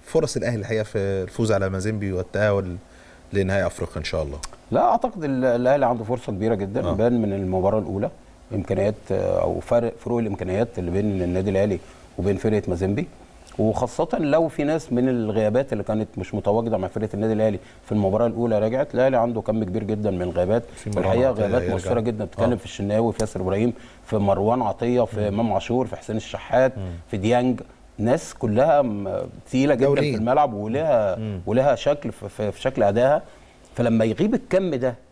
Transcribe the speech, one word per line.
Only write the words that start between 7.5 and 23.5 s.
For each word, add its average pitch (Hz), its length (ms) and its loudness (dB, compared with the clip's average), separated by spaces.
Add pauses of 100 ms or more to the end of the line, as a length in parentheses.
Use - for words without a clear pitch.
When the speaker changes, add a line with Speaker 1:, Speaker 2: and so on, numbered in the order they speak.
Speaker 2:
الاولى 101 300 -4 (440)
امكانيات، 98 420 0 (160)
آه، 92 300 0
او 87 180 -2
فرق 117 380 0
فروق 120 220 -2
الامكانيات 98 600 -2
اللي 85 120 -4
بين 98 300 0
النادي 90 280 0
الاهلي 98 300 2 (380)
وبين 98 200 0
فرقه 107 300 0
مازيمبي، 98 400 -2 (520)
وخاصه 120 480 0 (120)
لو 156 280 2
في 147 160 -4
ناس 151 300 -2
من 123 160 2
الغيابات 110 640 0
اللي 104 100 -4
كانت 107 240 -2 (100)
مش 98 180 -6
متواجده 110 420 0
مع 107 100 -2
فرقه 104 260 -4
النادي 110 200 0
الاهلي 107 260 2 (260)
في - 60 -6
المباراه 107 360 2
الاولى 113 320 0
رجعت. 127 360 0
الاهلي 131 220 4
عنده 117 240 0
كم 110 220 0
كبير 92 200 -2
جداً 104 280 0
من 90 100 -2
الغيابات، 92 420 0 (120)
Speaker 1:
في - 140 -10
مروان 98 160 -2
Speaker 2:
والحقيقه 120 240 4
Speaker 1:
عطية 110 120 0
Speaker 2:
غيابات 107 200 2
Speaker 1:
يرجع. 90 120 -2
Speaker 2:
مؤثره 92 260 0
جداً، 107 260 -2
بتتكلم 113 260 0
Speaker 1:
آه. 120 40 2
Speaker 2:
في - 100 -8
الشناوي، 107 480 0
في - 80 -8
ياسر 101 200 -2
ابراهيم، 101 320 2 (320)